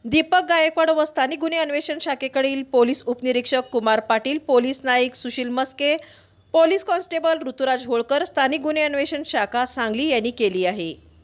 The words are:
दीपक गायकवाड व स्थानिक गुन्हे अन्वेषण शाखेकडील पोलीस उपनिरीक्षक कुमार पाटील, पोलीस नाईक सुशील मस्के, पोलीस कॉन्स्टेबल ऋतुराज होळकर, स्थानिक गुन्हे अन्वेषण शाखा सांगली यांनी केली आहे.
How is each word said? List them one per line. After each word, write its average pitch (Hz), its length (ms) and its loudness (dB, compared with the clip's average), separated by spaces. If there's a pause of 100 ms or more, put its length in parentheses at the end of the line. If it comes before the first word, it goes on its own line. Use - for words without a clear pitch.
दीपक 320 440 2
गायकवाड 320 400 4
व 311 160 2
स्थानिक 294 340 -2
गुन्हे 330 200 -2
अन्वेषण 302 420 -4
शाखेकडील 269 640 -2
पोलीस 254 420 2
उपनिरीक्षक 247 560 -2 (100)
कुमार 220 280 2
पाटील, 226 380 0
पोलीस 262 460 2
नाईक 247 320 2
सुशील 247 340 -6
मस्के, 277 480 0 (540)
पोलीस 330 320 4
कॉन्स्टेबल 330 640 -2
ऋतुराज 262 400 -2
होळकर, 240 380 0
स्थानिक 285 380 0
गुन्हे 302 220 0
अन्वेषण 285 420 -2
शाखा 247 400 -2
सांगली 240 420 -4
यांनी 240 240 0
केली 190 340 -2
आहे. 175 460 -6 (140)